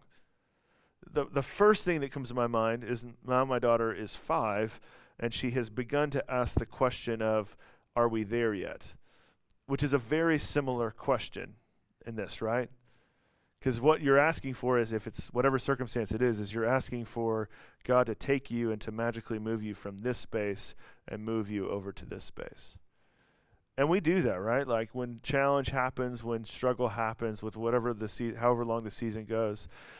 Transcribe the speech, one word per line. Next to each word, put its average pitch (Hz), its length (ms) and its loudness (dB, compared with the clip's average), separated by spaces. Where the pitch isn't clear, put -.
The, 143 140 0
the 139 160 -2
first 208 440 6
thing 165 160 0
that 139 100 -4
comes 127 180 -6
to 123 60 -8
my 120 120 2
mind 117 360 0
is 117 220 -4
now 127 180 4
my 127 160 0
daughter 117 340 4
is 101 220 -8
five, 110 640 -2
and 117 140 -2
she 127 180 -2
has 120 180 0
begun 143 420 -2
to 135 200 -2
ask 123 260 0
the 117 80 2
question 120 560 0
of, 110 360 0
"Are 117 100 6
we 113 160 0
there 113 300 0
yet?" 87 420 -8
Which 139 180 -2
is 135 100 2
a 139 60 4
very 156 400 2
similar 127 500 0
question - 640 -2
in 113 120 -10
this, 101 260 -6
right? 117 300 0
'Cause 117 180 0
what 151 220 6
you're 139 160 6
asking 143 380 2
for 123 240 2
is, 113 120 0
if 110 140 -2
it's - 220 -6
whatever 131 320 2
circumstance 123 520 -2
it 117 120 0
is, 117 160 2
is 101 140 -6
you're 113 120 0
asking 123 400 0
for 113 440 -2
God 123 240 4
to 110 80 -2
take 139 340 0
you 117 220 0
and 107 100 -4
to 110 100 -6
magically 113 460 -2
move 110 240 -2
you 107 140 -4
from 101 240 -10
this 117 180 -2
space 104 560 -2
and 107 160 -8
move 110 280 -2
you 98 180 -2
over 98 220 -4
to 98 120 -12
this 92 200 -10
space. - 560 -12
And 143 120 4
we 185 100 4
do 170 240 4
that, 95 180 0
right? 127 260 0
Like, 113 260 0
when 120 280 -6
challenge 139 480 2
happens, 127 540 -2
when 113 220 -2
struggle 127 440 0
happens, 110 540 -4
with 107 120 -6
whatever 117 380 2
the 107 160 -6
se-, 120 240 -4
however 120 320 2
long 113 180 -2
the 104 80 -8
season 110 340 -4
goes, 110 420 -2